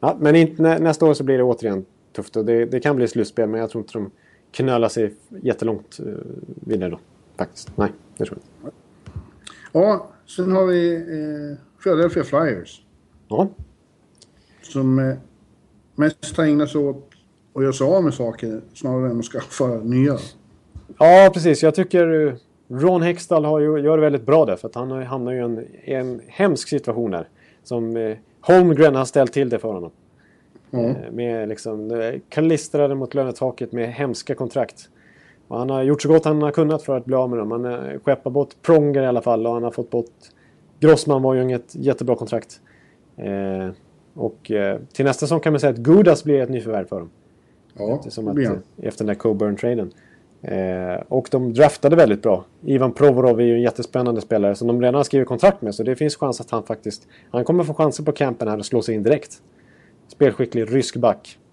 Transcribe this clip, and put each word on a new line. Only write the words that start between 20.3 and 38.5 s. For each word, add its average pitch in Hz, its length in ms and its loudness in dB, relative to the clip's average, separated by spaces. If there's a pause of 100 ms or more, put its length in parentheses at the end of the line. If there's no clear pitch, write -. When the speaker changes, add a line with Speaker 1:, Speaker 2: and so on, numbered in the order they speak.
Speaker 1:
Ja, 185 340 10
precis. 160 300 2
Jag 156 120 4
tycker, 170 520 2
eh, 135 60 -2 (340)
Ron 165 340 2
Hextall 170 440 0
har 151 140 0
ju, 151 180 2
gör 151 200 2
det 156 60 4
väldigt 143 220 0
bra 151 200 6
där, 98 100 -2
för - 120 -12
att - 80 -12
han 127 160 -8
har, 131 100 -8
hamnar 127 300 -6
ju 127 60 -4
i 127 40 -4
en, 117 180 -4 (240)
i - 100 -6
en 127 340 -6
hemsk 190 420 -2
situation 120 420 -4
där. 82 160 -8 (360)
Som... 117 340 -6
Eh, 110 200 -6 (240)
Holmgren 160 540 6
har 131 100 0
ställt 127 280 0
till 139 160 0
det 117 100 -2
för 113 140 -8
honom. 87 180 -10 (800)
Speaker 2:
Ja. 127 100 -6
Speaker 1:
Eh, 120 320 -4
med 113 380 -6
liksom, 107 420 -10
eh, 117 220 -4 (160)
klistrade 151 680 0
mot 131 180 -8
lönetaket 131 580 -4
med 117 220 -4
hemska 131 420 -6
kontrakt. - 540 -6 (580)
Och 117 100 -10
han 127 120 -4
har 135 140 -2
gjort 143 180 0
så 143 80 -4
gott 160 160 6
han 151 160 0
har 147 100 0
kunnat 151 320 0
för 135 140 -2
att 117 80 -6
bli 127 100 -2
av 127 140 0
med 120 100 -4
dem. 107 120 -6
Han, 120 140 -6
eh, 131 380 -8
skeppar 135 280 0
bort 139 180 -2 (120)